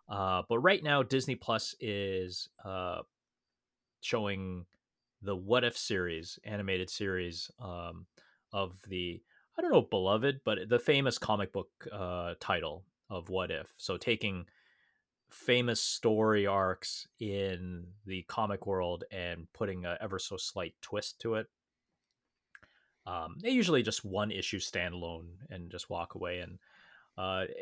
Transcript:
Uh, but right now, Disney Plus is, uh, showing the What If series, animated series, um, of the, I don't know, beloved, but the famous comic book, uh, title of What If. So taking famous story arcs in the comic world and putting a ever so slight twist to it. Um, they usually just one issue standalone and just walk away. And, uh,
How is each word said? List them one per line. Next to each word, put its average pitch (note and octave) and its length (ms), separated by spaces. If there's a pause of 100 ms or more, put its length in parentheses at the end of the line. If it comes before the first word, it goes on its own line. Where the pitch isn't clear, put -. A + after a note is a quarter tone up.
Uh, F#2+ 400
but A#2 120
right F#3 220
now, D3 200
Disney C3 320
Plus - 460
is, F#2+ 680 (160)
uh, F#2 360 (1000)
showing F#2+ 680 (560)
the G2 120
What G#2 300
If A#2+ 140
series, F2 680
animated F#2+ 460
series, F2+ 680
um, F2 460 (480)
of F#2+ 220 (140)
the, F2 340 (340)
I - 60
don't E4+ 100
know, E3+ 80
beloved, A2 640
but G#2+ 240
the A#2+ 100
famous C#3 380
comic G2+ 340
book, - 200 (200)
uh, F2+ 500
title E2 440 (240)
of F#2 220
What F#2 200
If. D#2 280
So - 180
taking G2 480 (840)
famous A#2+ 500
story G#2+ 680
arcs F#2+ 600 (100)
in F#2 680 (180)
the F#2+ 200
comic G2+ 420
world F2 440
and F2 440
putting F#2 320
a F2 120
ever F#2+ 200
so - 180
slight F2+ 460
twist - 400
to A2+ 140
it. G#2+ 100 (1600)
Um, E2+ 360
they A#3 80
usually F3 320
just - 220
one G#2 260
issue F#2+ 300
standalone E2+ 680 (200)
and F2 220
just F2 180
walk F2 280
away. F2+ 240
And, F2 180 (580)
uh, F#2 300 (160)